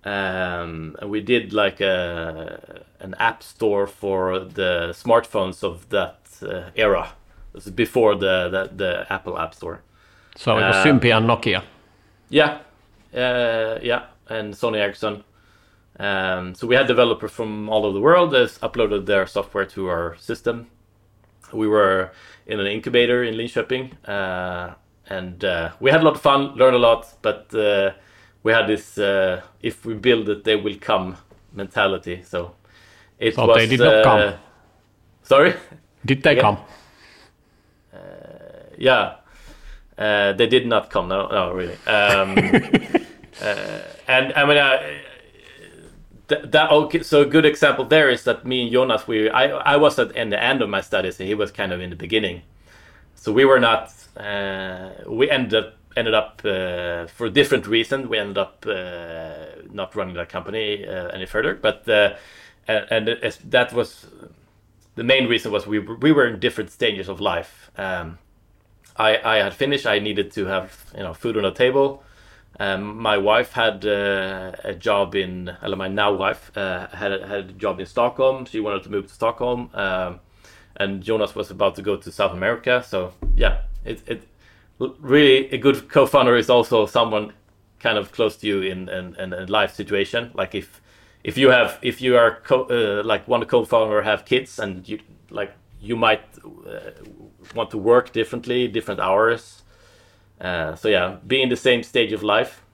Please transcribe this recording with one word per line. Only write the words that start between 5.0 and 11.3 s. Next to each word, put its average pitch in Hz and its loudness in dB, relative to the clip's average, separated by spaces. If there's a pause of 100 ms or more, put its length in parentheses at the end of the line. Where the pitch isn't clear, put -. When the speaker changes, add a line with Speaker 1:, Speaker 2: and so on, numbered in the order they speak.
Speaker 1:
of 85 -8
that, 92 -4 (240)
uh, 95 -10
era. 98 0 (440)
It - -20
was - -16
before 110 2
the, 92 0
the, 95 -4
the 92 -4
Apple 92 -8
App 82 -8
Store. 87 -14 (540)
Speaker 2:
So 113 -2
it - 2
was 98 4
Speaker 1:
Uh, 95 4
Speaker 2:
Symbian 123 6
and 110 2
Nokia. 113 0 (680)